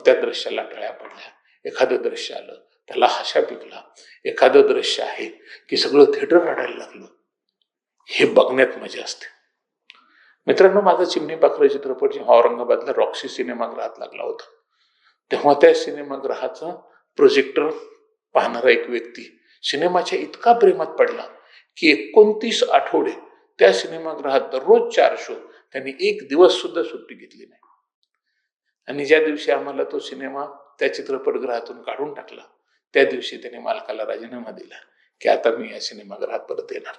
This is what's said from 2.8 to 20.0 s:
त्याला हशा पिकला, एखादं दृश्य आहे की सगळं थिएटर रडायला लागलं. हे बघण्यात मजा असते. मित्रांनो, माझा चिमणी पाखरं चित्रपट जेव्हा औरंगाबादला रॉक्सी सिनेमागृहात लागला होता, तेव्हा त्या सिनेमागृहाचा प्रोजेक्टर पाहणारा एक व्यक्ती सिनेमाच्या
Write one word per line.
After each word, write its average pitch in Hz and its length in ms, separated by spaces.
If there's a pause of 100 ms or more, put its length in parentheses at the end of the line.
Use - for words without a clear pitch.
त्याला 120 220
हशा - 320
पिकला, - 400 (440)
एखादं 135 360
दृश्य - 420
आहे - 220 (440)
की 131 80
सगळं 139 280
थिएटर 160 320
रडायला 135 380
लागलं. - 300 (1040)
हे - 160
बघण्यात - 520
मजा - 260
असते. - 220 (1200)
मित्रांनो, 190 340
माझा 180 240
चिमणी 156 300
पाखरं 143 320
चित्रपट 135 460
जेव्हा 123 220
औरंगाबादला 120 600
रॉक्सी - 300
सिनेमागृहात 117 640 (100)
लागला - 240
होता, - 200 (880)
तेव्हा 143 220
त्या 160 200
सिनेमागृहाचा 139 1040 (400)
प्रोजेक्टर 143 540 (640)
पाहणारा 117 360
एक 117 200
व्यक्ती - 500 (240)
सिनेमाच्या 175 560